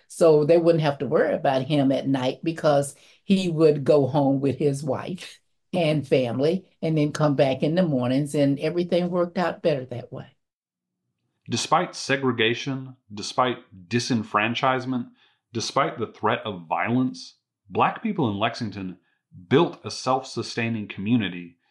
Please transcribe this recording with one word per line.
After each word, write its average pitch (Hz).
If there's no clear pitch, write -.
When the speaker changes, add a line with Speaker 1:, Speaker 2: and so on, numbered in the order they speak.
Speaker 1:
so 156
they 165
wouldn't 165
have 143
to 139
worry 156
about 135
him 139
at 131
night 135
because 147
he 190
would 151
go 139
home 139
with 135
his 139
wife -
and 156
family 139
and 160
then 147
come 147
back 135
in 156
the 185
mornings, 139
and 139
everything 175
worked 175
out 170
better 151
that 120
way. 123
Speaker 2:
Despite 156
segregation, 131
despite 117
disenfranchisement, 120
despite 139
the 113
threat 113
of 90
violence, 113
Black 110
people 180
in 101
Lexington 101
built 156
a 110
self-sustaining 117
community 95